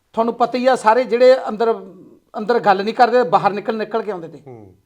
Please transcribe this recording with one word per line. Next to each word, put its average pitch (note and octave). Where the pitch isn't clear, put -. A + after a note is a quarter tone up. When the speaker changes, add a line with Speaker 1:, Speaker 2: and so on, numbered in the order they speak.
Speaker 1:
ਤੁਹਾਨੂੰ A3+
ਪਤਾ A#3+
ਹੀ B3
ਆ, B3+
ਸਾਰੇ A3+
ਜਿਹੜੇ B3
ਅੰਦਰ, G#3
ਅੰਦਰ A3
ਗੱਲ G3
ਨਹੀਂ A3
ਕਰਦੇ, A#3+
ਬਾਹਰ F#3+
ਨਿਕਲ, G#3
ਨਿਕਲ G#3+
ਕੇ G3+
ਆਉਂਦੇ E3+
ਤੇ। C#3
Speaker 2:
ਹੂੰ। G#2+